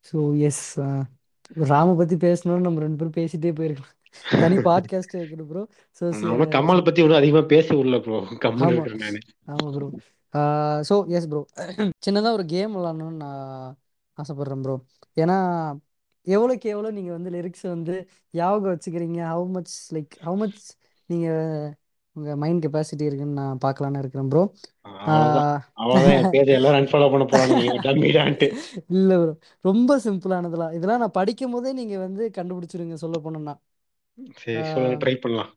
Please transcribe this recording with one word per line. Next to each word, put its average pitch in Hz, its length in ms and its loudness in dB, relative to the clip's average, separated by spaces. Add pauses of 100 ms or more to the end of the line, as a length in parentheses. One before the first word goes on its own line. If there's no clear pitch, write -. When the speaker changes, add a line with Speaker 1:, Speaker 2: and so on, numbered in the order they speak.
Speaker 1:
So, 147 340 -2
எஸ், 147 440 0
ஆ, 139 260 -4 (480)
ராம 156 420 4
பத்தி 165 200 2
பேசணும்னு 175 440 0
நம்ம 175 200 0
ரெண்டு 156 300 -4
பேரும் 156 40 -10
பேசிட்டே 165 420 -4
போயிருக்கலாம். 151 400 -6 (340)
தனி 165 260 4
Speaker 2:
<laughs> 190 120 2
Speaker 1:
பாட்காஸ்ட் 185 500 0
வைக்கணும் 160 300 -10
ப்ரோ. 180 200 -10 (240)
So, 175 180 -4
Speaker 2:
நான் 151 120 -4
Speaker 1:
so, 113 240 2
Speaker 2:
கமால் 160 380 4
பத்தி 165 180 4
ஒன்றும் 156 160 8
அதிகமா 147 240 6
பேச 156 340 4
விடல 127 260 2
ப்ரோ. 107 260 -4 (120)
கம்முனு 117 240 0
Speaker 1:
ஆமா. 170 80 4
Speaker 2:
இருக்கிறேன் 151 260 -2
நானு. 107 220 -8 (280)
Speaker 1:
ஆமா 147 280 -8
ப்ரோ. 143 140 -8 (440)
ஆ, 151 480 -2
so, 202 260 0
எஸ் 170 200 -4
ப்ரோ. 147 180 -6 (100)
<clears throat> 185 380 -4 (160)
சின்னதா 208 220 0
ஒரு 202 140 -2
கேம் 190 320 -4
விளையாடணும்னு 160 380 -8
நான் 135 600 -14 (400)
ஆசைப்படுறேன் 139 440 -8
ப்ரோ. 131 240 -6 (300)
ஏன்னா 170 220 2 (920)
எவ்வளோக்கு 226 360 2
எவ்வளோ 214 280 -6
நீங்க 190 200 -8
வந்து 170 180 -10
லிரிக்ஸ் 175 380 -10
வந்து 175 400 -6 (240)
ஞாபகம் 190 420 0
வச்சுக்கிறீங்க, 170 520 -6
how 175 280 -4
much, - 400 -10
like, 156 160 -6 (100)
how 190 260 -4
much 202 120 -8 (480)
நீங்க 170 240 -2 (840)
உங்க 147 240 -8
மைண்ட் 160 300 0
கெப்பாசிட்டி 151 360 -4
இருக்குன்னு 143 320 -4
நான் 139 320 -6
பார்க்கலான்னு 139 340 -2
இருக்கிறேன் 135 280 -6
ப்ரோ. 160 260 2 (280)
Speaker 2:
அவ்வளவுதான். 151 720 2
Speaker 1:
ஆ. 139 200 -8
Speaker 2:
அவ்வளவுதான். 131 500 6
என் - 60 2
பேஜை 139 240 6
எல்லாரும் 139 320 6
அன்ஃபாலோ 143 260 6
பண்ண 135 140 4
போறாங்க, 127 360 4
நீங்க 123 160 0
டம்மிடான்ட்டு. 143 720 2
Speaker 1:
<laughs> 233 400 -10
இல்ல 185 280 4
ப்ரோ, 160 200 0 (240)
ரொம்ப 240 420 4
சிம்பிளானதெல்லாம். 175 680 -4
இதெல்லாம் 190 260 -2
நான் 220 120 -2
படிக்கும் 220 400 -2
போதே 247 220 -4
நீங்க 226 240 -8
வந்து 190 400 -6
கண்டுபிடிச்சிருங்க 175 560 -10
சொல்ல 165 300 -6
போனோம்னா. 151 320 -10 (800)
Speaker 2:
சரி, 113 220 -6
Speaker 1:
ஆ, 113 160 -4
Speaker 2:
சொல்லுங்க, 127 320 -2
ட்ரை 127 100 2
பண்ணலாம். 117 420 -4